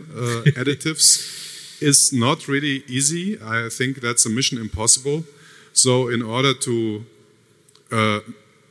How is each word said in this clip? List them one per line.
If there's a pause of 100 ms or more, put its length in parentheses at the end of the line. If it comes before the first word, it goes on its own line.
(140)
uh,
<laughs>
additives?"
is
not
really
easy.
I
think
that's
a
mission
impossible. (500)
So
in
order
to, (880)
uh, (520)